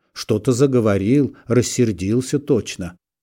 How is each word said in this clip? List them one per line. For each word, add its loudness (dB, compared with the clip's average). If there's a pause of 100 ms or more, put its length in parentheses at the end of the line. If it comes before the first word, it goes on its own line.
(120)
что-то -2
заговорил, 2 (100)
рассердился 0
точно. -4 (260)